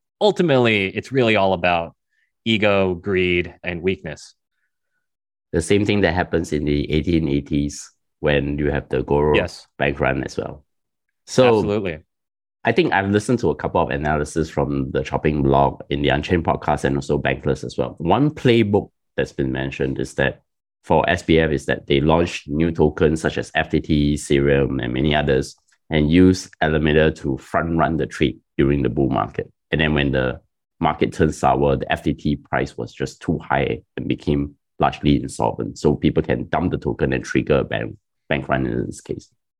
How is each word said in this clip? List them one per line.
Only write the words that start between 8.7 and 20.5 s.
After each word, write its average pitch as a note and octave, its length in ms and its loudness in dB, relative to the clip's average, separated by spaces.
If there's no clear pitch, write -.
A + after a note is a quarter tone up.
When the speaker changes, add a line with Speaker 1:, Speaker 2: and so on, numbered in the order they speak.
Speaker 2:
have C#2 200 -4
the C2 120 -2
Goro D2 320 0
Speaker 1:
Yes. - 320 -4
Speaker 2:
bank C#2+ 200 -2
run C2 240 0
as - 140 -10
well. - 280 -10
So B2 320 4
Speaker 1:
Absolutely. G2 400 -2
Speaker 2:
I A#2 60 2
think D#3 220 2
I've G2 180 2
listened G#2+ 300 0
to D#2 100 2
a C#2+ 60 -2
couple - 260 -2
of - 80 -2
analysis D2+ 580 -2
from C#2 440 -2
the C2+ 100 -2
Chopping D2 400 -2
blog C2+ 380 2
in C#2+ 120 -2
the C#2 80 2
Unchained D#2+ 340 0
podcast D2 400 -2
and C#2 100 0
also C#2+ 240 -2
Bankless C#2 460 -2
as C2 120 -10
well. - 220 -6
One G#2+ 320 2
playbook A2+ 640 2
that's C2 160 -4
been C2+ 180 -4
mentioned C2+ 480 -4
is C2+ 160 -8
that - 280 -2